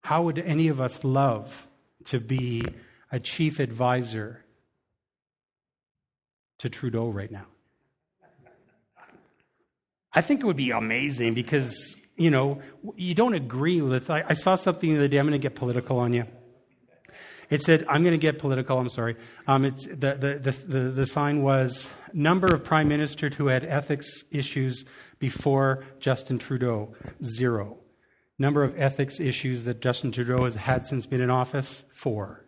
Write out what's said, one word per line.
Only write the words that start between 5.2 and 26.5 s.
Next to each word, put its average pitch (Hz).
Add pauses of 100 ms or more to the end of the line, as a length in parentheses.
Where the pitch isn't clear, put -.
to 120
Trudeau 117
right 98
now? 98 (2750)
I 175
think 285
it 247
would 170
be 127
amazing 117
because, 123 (200)
you 165
know, 139 (340)
you 180
don't 226
agree 147
with, 127
I, 156
I -
saw 185
something 175
the 151
other 143
day, 139
I'm 139
gonna 147
get 139
political 123
on 120
you. 120 (1300)
It 143
said, 160
I'm 151
gonna 170
get 151
political, 131
I'm 123
sorry. 113 (300)
Um, 135
it's, 135
the, 139
the, 139
the, 135 (160)
the, 135 (120)
the 131
sign 147
was, 131 (220)
"Number 175
of 175
prime 156
ministers 147
who 143
had 127
ethics 143
issues 131 (340)
before 135 (140)
Justin 127
Trudeau, 117 (280)